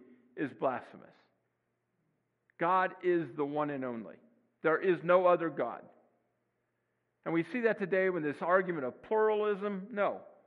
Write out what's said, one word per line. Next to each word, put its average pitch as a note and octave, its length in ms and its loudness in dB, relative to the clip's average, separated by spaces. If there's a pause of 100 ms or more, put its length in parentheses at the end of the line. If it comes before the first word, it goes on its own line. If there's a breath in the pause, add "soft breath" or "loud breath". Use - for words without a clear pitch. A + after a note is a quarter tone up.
(360 loud breath)
is D3 160 -6
blasphemous. B2 560 -6 (1500)
God F#3 440 2
is E3+ 340 0
the D3 80 0
one D3 260 -2
and C3 160 -4
only. A2+ 300 -8 (440)
There D#3 180 2
is E3+ 240 2
no F3+ 240 6
other E3+ 220 4
God. C3+ 340 -6 (1400)
And D#3+ 80 -4
we E3 100 2
see B3 180 -6
that G#3+ 180 0
today F#3+ 320 0
with F3 120 -2
this D3 200 -4
argument F3 420 2
of - 180 -8
pluralism. G#3 880 0
No, F3 300 -2 (260)